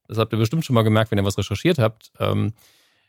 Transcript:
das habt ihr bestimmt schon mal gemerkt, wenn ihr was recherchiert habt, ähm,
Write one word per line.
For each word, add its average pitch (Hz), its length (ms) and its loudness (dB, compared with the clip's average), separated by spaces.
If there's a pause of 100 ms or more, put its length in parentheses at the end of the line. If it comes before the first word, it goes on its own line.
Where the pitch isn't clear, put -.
das 107 100 -10
habt 113 140 -2
ihr 110 60 0
bestimmt 113 260 0
schon - 100 -6
mal 113 80 4
gemerkt, 110 280 2
wenn 104 80 0
ihr 98 60 0
was 98 140 -2
recherchiert 135 400 -2
habt, 110 400 -2
ähm, 104 360 -2 (540)